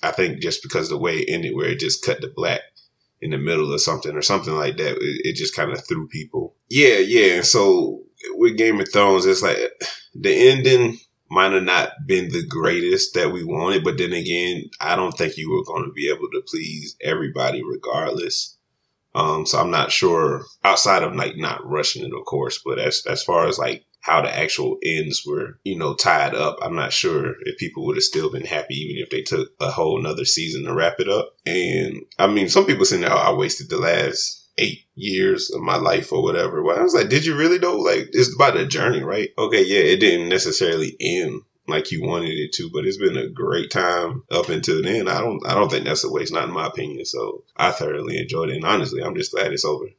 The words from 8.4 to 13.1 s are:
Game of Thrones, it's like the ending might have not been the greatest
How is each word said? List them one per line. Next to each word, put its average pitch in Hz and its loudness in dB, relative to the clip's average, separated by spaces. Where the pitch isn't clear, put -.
Game 113 4
of 95 -4
Thrones, 98 6
it's 95 4
like 95 2
the 101 6
ending 123 6
might 95 4
have 95 2
not 90 2
been 90 0
the 85 -4
greatest 87 0